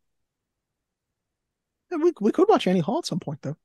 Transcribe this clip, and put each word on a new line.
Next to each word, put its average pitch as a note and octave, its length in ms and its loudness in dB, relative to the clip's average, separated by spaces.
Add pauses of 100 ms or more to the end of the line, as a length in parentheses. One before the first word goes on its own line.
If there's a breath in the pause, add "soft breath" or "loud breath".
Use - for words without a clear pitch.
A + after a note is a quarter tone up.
(1900)
Yeah, F4 80 -6
we, E4 220 2
we G3+ 120 2
could G4 160 2
watch F4 180 4
Annie F#3 140 2
Hall A3 180 -4
at - 80 -8
some - 140 -6
point, - 220 -12
though. C#3+ 220 -8